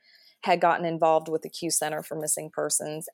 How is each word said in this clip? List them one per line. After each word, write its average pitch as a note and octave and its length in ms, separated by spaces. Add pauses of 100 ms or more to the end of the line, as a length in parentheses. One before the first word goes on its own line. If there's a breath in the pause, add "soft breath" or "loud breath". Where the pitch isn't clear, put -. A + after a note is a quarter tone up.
(420 soft breath)
had F3 180
gotten F3 240
involved D#3+ 440
with D#3 140
the D#3+ 60
Q E3 220
Center D#3 320
for D#3 180
Missing D#3 320
Persons. D3+ 600